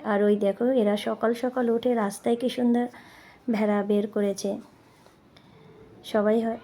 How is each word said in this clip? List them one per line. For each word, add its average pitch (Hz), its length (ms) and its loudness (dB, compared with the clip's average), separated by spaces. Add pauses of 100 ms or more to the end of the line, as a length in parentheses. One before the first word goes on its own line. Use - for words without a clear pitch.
আর 208 200 0
ওই 208 120 4
দেখো, 202 300 0
এরা 214 320 2
সকাল 220 360 -2
সকাল 247 360 -2
উঠে 233 260 0
রাস্তায় 214 400 -2
কি 240 140 -2
সুন্দর 240 380 0 (640)
ভেড়া 208 320 2
বের 208 240 0
করেছে। 202 520 -2 (1400)
সবাই 214 380 2
হয়, 226 220 -4